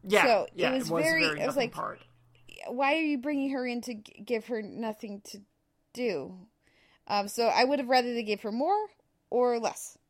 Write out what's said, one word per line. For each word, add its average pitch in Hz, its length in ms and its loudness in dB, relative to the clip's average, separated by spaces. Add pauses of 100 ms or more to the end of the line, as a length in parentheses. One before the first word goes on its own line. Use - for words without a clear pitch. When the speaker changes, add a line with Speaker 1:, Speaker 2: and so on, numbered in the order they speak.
Speaker 1:
Yeah, 196 200 6
Speaker 2:
So 208 280 4
Speaker 1:
yeah, 175 180 0
Speaker 2:
it - 80 0
was 165 100 -6
Speaker 1:
it - 20 0
was 226 100 0
Speaker 2:
very, 320 220 4
Speaker 1:
a 311 40 4
very 302 120 -2
Speaker 2:
I - 60 -2
was 277 100 -2
Speaker 1:
nothing 247 120 0
Speaker 2:
like, - 40 -10
Speaker 1:
part. - 280 -8 (680)
Speaker 2:
"Why 269 280 0
are 320 60 0
you 294 160 0
bringing 277 320 -2
her 254 160 -4
in 240 160 -4
to 247 120 -10
g-, - 300 -18
give 220 220 -2
her 226 160 -4
nothing 208 640 -10
to 202 140 -16 (520)
do?" 185 540 -6 (600)
Um, 202 220 0
so 233 180 0
I 226 180 6
would 277 140 2
have 254 100 -4
rather 247 260 4
they 233 100 -2
gave 208 180 -4
her 220 100 -6
more 370 340 0 (440)
or 247 280 2
less. - 380 -6 (140)